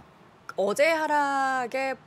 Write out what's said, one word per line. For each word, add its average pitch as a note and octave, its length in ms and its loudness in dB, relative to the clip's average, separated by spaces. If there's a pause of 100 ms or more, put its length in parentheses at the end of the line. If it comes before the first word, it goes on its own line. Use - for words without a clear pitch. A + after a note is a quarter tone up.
(580)
어제 G3+ 340 2
하락의 C4+ 1040 0 (120)